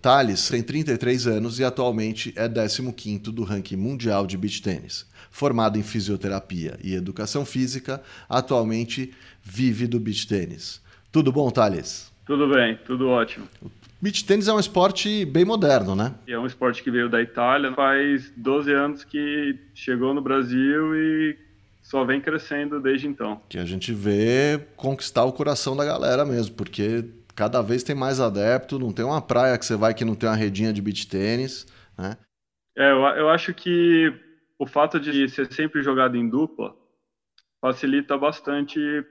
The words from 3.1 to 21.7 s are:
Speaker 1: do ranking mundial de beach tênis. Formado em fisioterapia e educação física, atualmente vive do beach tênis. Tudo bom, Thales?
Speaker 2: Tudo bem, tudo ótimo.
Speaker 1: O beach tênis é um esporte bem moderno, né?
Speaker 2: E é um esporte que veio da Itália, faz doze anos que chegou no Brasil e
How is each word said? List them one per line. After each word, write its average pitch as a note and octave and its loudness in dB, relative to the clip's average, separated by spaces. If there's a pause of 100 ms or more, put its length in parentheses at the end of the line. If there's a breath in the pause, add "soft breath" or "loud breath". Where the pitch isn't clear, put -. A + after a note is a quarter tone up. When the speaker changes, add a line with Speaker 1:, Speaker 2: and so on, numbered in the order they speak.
Speaker 1:
do A2+ -6
ranking G2 -4
mundial G#2+ 0
de F#2 -6
beach F#2+ -4
tênis. - -8 (240 loud breath)
Formado A2+ 0
em G#2 -2
fisioterapia G2 -6
e F#2 -4
educação G#2+ -6
física, C3 -6 (280 loud breath)
atualmente A#2+ 0 (300 loud breath)
vive A#2 0
do A#2+ 0
beach G#2+ -4
tênis. - -6 (300 soft breath)
Tudo D3 4
bom, C3+ 2
Thales? G2 0 (140)
Speaker 2:
Tudo C#3+ 2
bem, A#2+ 4
tudo C3 0
ótimo. A2+ 0 (140)
Speaker 1:
O - -16 (320)
beach G3+ -2
tênis G3+ 4
é A3 4
um G#3+ 4
esporte G3 2
bem D#3 4
moderno, C#3 4
né? A2+ -2 (100)
Speaker 2:
E B2+ -10
é A#2 -2
um B2 -2
esporte B2 0
que - -2
veio A#2+ 2
da A#2 2
Itália, C3 2
faz C#3 2
doze C#3 2
anos C#3+ 0
que D3 -4 (140)
chegou B2+ -2
no C#3+ -2
Brasil C3+ 2
e D#3 0 (460)